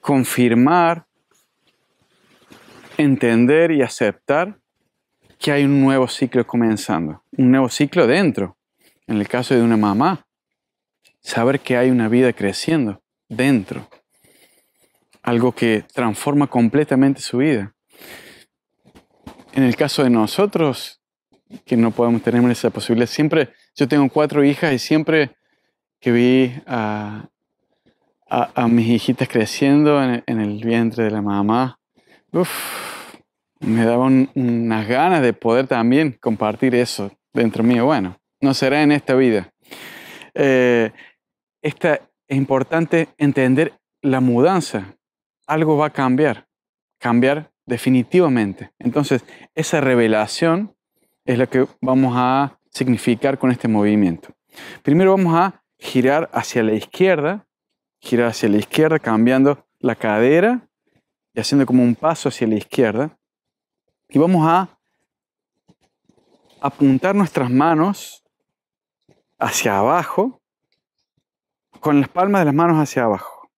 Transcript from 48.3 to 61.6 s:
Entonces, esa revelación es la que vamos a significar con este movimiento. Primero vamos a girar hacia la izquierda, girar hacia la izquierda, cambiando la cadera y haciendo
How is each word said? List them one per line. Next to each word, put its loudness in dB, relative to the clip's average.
Entonces, -2
esa -2
revelación 0
es -2
la 2
que 0
vamos 0
a -2
significar -2
con 0
este -4
movimiento. 0
Primero 4
vamos 2
a -2
girar 0
hacia -4
la 0
izquierda, -2
girar -2
hacia -2
la 2
izquierda, 0
cambiando 2
la -2
cadera 0
y -6
haciendo 0